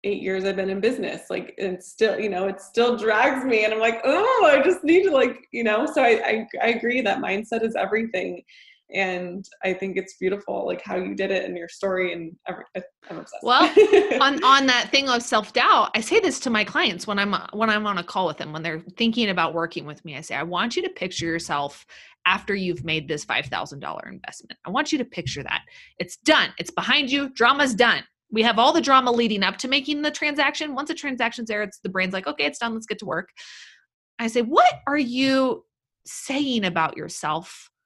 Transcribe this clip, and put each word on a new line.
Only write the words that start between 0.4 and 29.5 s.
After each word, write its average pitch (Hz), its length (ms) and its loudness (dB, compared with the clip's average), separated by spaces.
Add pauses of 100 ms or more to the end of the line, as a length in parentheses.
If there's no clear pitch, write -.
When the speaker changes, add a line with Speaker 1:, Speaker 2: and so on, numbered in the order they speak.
Speaker 1:
I've 196 120 -2
been 190 140 -2
in 190 100 -4
business. 214 500 -4
Like, - 280 -8
and 185 220 -4
still, - 380 0
you 214 120 -2
know, 190 180 -2
it 185 120 -6
still 233 360 0
drags 240 480 2
me. 226 200 2
And 214 80 2
I'm 220 60 -2
like, 226 240 0
"Oh, 392 500 4
I - 120 6
just 359 180 2
need 339 220 6
to, 359 80 2
like," 254 400 2
you 233 100 -4
know, 220 240 2
so 311 160 0
I, 240 60 6 (180)
I, 220 200 0 (160)
I 226 80 2
agree 233 320 0
that 202 160 0
mindset 220 440 -4
is 226 140 -2
everything. 196 680 -2 (500)
And 185 520 -4 (180)
I 190 100 -2
think 185 240 -6
it's 185 220 -8
beautiful, 202 480 -4
like, 180 180 -4
how 196 120 -6
you 185 180 -4
did 196 160 -4
it 185 140 -2
in 185 120 -8
your 170 120 -10
story, 185 440 -4
and 170 220 -10 (140)
every, 180 160 -10 (120)
I, 180 60 -8 (260)
I'm 165 100 -12
obsessed. - 260 -16
Speaker 2:
Well, 254 180 4
Speaker 1:
<laughs> 392 580 6
Speaker 2:
on, 269 220 4
on 269 240 6
that 247 240 2
thing 277 180 2
of 240 140 2
self-doubt, 240 720 2
I 220 60 0
say 330 180 2
this 370 220 2
to 262 100 -2
my 214 140 2
clients 202 420 -2
when 208 140 -2
I'm, 202 120 0 (200)
when 220 180 0
I'm 214 160 0
on 202 120 -2
a 175 40 -4
call 185 240 -2
with 156 120 -4
them, 156 140 -10
when 160 120 -8
they're 160 160 -6 (160)
thinking 226 340 2
about 165 240 0
working 165 320 -4
with 147 180 -16
me, 147 120 -14
I 147 60 -12
say, - 120 -10
"I 139 80 -4
want 180 320 -4
you 359 80 -2
to 370 60 -6
picture 185 380 -8
yourself 165 600 -6 (400)
after 190 280 -4
you've 180 300 -6
made 156 220 -6
this 147 180 -8
five 131 220 -4
thousand 120 340 -10
dollar - 300 -12
investment. - 560 -20
I - 40 -12
want 226 220 -4
you 302 60 -2
to 247 60 -4
picture - 400 -10
that. - 180 -6 (360)
It's 180 180 -8
done. 277 320 2 (100)
It's - 140 -8
behind 262 400 -2
you. 277 180 -2
Drama's 269 440 2
done. 202 280 4 (300)
We 220 100 2
have 226 160 4
all 254 140 6
the 330 80 4
drama 262 320 4
leading 233 320 2
up 196 140 0